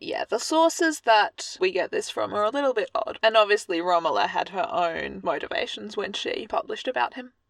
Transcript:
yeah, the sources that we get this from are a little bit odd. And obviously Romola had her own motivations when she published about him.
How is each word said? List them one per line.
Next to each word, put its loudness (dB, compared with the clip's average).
yeah, -6
the -2
sources 2
that 2
we 2
get 0
this -4
from -4
are 0
a 2
little 0
bit -2
odd. -4
And 4
obviously 4
Romola 2
had -2
her -2
own -2
motivations -4
when -4
she -6
published -6
about -2
him. -14